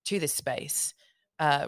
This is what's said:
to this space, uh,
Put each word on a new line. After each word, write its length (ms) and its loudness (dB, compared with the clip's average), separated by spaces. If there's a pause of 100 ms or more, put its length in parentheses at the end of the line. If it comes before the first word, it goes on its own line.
to 140 0
this 140 0
space, 600 -2 (460)
uh, 280 4